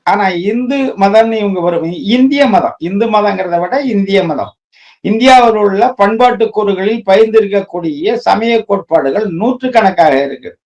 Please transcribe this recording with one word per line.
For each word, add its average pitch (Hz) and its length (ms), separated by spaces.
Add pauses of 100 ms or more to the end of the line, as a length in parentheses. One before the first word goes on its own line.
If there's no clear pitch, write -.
ஆனா 196 260
இந்து 226 500 (200)
மதம்னு 214 340
இவங்க 202 280
வரும், 165 320
இந்திய 254 540
மதம், 202 320
இந்து 196 280
மதங்கிறத 190 540
விட 180 200
இந்திய 196 440
மதம், 131 320 (440)
இந்தியாவில் 240 540
உள்ள 208 380
பண்பாட்டு 220 580
கூறுகளில் 202 560
பயந்திருக்கக்கூடிய 196 1080
சமய 226 500
கோட்பாடுகள் 170 640
நூற்றுக்கணக்காக 190 960
இருக்கு. 135 420